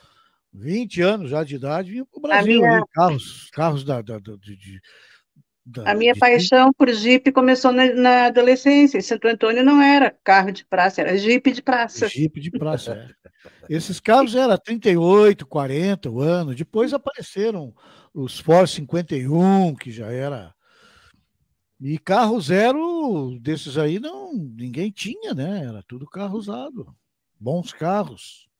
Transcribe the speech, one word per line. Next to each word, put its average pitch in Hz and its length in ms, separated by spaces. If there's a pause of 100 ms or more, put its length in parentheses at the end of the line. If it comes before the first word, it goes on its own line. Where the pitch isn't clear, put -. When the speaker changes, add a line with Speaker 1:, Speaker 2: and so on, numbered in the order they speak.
(520)
Speaker 1:
vinte 170 480
anos 185 300
já 151 140
de 143 100
idade, 151 380
vinham 254 140
pro - 120
Speaker 2:
A 294 40
Speaker 1:
Brasil, 226 380
Speaker 2:
minha 233 200
Speaker 1:
né? - 20 (100)
Carros, 160 600
carros 147 320
da... 131 180
da, 110 160
da, 104 180
de, 98 200
de, 98 240 (840)
da, 165 280
Speaker 2:
A - 20
minha 233 180
Speaker 1:
de 247 60
Speaker 2:
paixão 247 540
por 262 200
Jeep 247 380
começou 254 400
na, 254 240
na 247 320
adolescência. 254 720
Em - 40
Santo 220 260
Antônio 226 360
não 285 160
era 277 300 (140)
carro 196 260
de 190 140
praça, 185 380
era 175 140
Jeep 233 360
de 240 100
praça. 233 460
Speaker 1:
Jeep 151 320
de 156 100
praça, 151 440
é. 117 360 (380)
Esses 165 320
carros 233 340
eram 247 240
trinta 226 320
e 175 60
oito, 196 500
quarenta 147 640
o 117 100
ano, 160 320
depois 214 400
apareceram 208 800 (400)
os 131 280
Ford 175 260
cinquenta 165 500
e 127 120
um, 180 480
que 123 160
já 110 180
era. 123 420 (1300)
E 139 160
carro 214 440
zero 214 1000
desses 147 380
aí 156 220
não, 359 340
ninguém 127 560
tinha, 349 420
né? 170 320
Era 110 220
tudo 127 200
carro 196 300
usado. 220 560 (460)
Bons 156 340
carros. 165 880